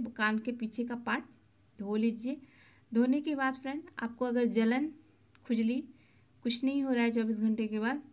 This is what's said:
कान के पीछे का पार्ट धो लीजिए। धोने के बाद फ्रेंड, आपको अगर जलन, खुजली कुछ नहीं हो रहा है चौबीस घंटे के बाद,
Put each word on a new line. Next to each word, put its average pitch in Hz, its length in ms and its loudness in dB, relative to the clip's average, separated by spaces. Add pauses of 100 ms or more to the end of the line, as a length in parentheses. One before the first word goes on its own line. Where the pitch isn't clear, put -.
(180)
कान 220 220 2
के 240 140 -4
पीछे 233 320 -6
का 240 120 -6
पार्ट 240 260 -4 (560)
धो 202 180 -4
लीजिए। 233 440 -2 (500)
धोने 254 300 4
के 294 140 -2
बाद 269 180 0
फ्रेंड, 277 280 -6 (180)
आपको 240 260 -4
अगर 240 220 2
जलन, 226 400 2 (580)
खुजली 226 320 2 (680)
कुछ 240 180 -2
नहीं 277 200 0
हो 269 100 2
रहा 233 100 4
है 233 80 4
चौबीस 226 280 0
घंटे 220 280 2
के 214 120 -2
बाद, 262 220 0 (120)